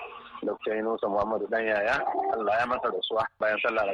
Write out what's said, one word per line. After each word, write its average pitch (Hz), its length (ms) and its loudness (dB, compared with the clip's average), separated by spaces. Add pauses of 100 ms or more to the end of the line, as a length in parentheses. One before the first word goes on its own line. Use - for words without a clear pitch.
(420)
Doctor 107 320 -2
Yunusa 113 340 -2
Muhammadu 104 440 0
Yaya, 113 480 2 (340)
Allah 110 240 2
ya 123 80 2
masa 120 240 0
rasuwa 110 340 0 (140)
bayan 107 240 2
sallar 110 320 2